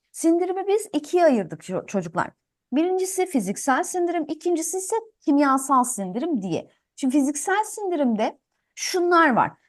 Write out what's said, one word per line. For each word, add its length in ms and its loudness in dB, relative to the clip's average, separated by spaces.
Sindirimi 560 0
biz 260 0
ikiye 300 2
ayırdık 380 2
ço-, 260 -6
çocuklar. 420 -4
Birincisi 540 0
fiziksel 580 -2
sindirim, 440 -2
ikincisi 500 -4
ise 180 -4
kimyasal 640 2
sindirim 580 -4
diye. 300 -4
Şimdi 160 -2
fiziksel 540 0
sindirimde 760 -2
şunlar 600 2
var. 160 2